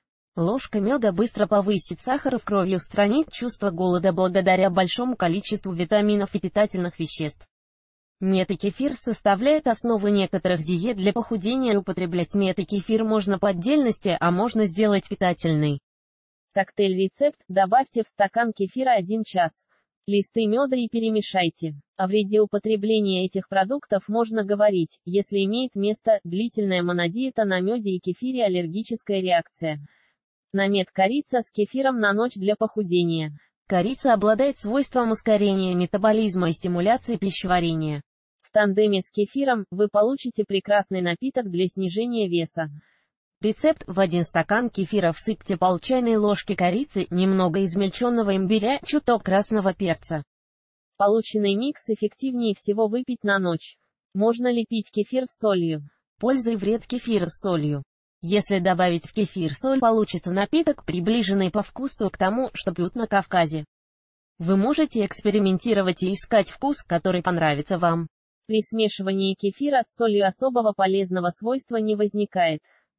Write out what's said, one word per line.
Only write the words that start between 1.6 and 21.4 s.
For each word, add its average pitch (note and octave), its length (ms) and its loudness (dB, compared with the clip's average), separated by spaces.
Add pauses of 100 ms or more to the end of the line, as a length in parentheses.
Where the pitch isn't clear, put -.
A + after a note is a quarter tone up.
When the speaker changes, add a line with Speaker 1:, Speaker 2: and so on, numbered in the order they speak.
Speaker 1:
сахар C4 380 -2
в - 80 -14
крови, F#3+ 300 0
устранит G#3 580 0
чувство A3+ 360 -6
голода F3+ 440 2
благодаря F#3 560 4
большому F#3+ 480 0
количеству F#3+ 560 -2
витаминов G#3 640 2
и G3+ 40 -4
питательных F#3 600 -2
веществ. D#3 460 -6 (720)
Мед F#3+ 300 0
и G3 60 -4
кефир B3+ 400 -4
составляют A#3+ 720 2
основу A3 400 0
некоторых F#3 560 0
диет F3+ 340 -2
для G3 160 0
похудения. A#3 640 -2
Употреблять F3 560 -4
мед G3 240 0
и F#3+ 80 -2
кефир A3 380 -2
можно G#3 340 0
по G#3 120 0
отдельности, G#3 680 0
а E3+ 120 2
можно G#3+ 340 0
сделать G3+ 420 0
питательный D#3+ 760 0 (720)
Speaker 2:
коктейль-рецепт. G3 840 0 (100)
Добавьте G3 540 2
в G#3+ 60 -6
стакан A3 460 -2
кефира B3+ 400 0
один G#3+ 300 0
час. F3 420 -2 (420)
Листы G3+ 400 0
мёда C4 280 0
и A#3+ 120 0
перемешайте. G#3 880 -2 (200)